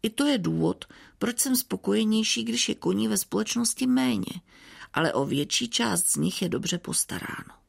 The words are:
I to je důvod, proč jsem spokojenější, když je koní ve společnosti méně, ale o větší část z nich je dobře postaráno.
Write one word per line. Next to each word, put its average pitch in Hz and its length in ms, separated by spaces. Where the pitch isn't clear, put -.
I 226 60
to 277 160
je 285 120
důvod, 165 480
proč 233 220
jsem 262 160
spokojenější, 220 880
když 233 260
je - 60
koní 196 320
ve 214 100
společnosti 226 680
méně, 247 540
ale 156 200
o 135 120
větší 143 440
část 214 380
z - 80
nich 156 260
je 175 80
dobře - 280
postaráno. - 760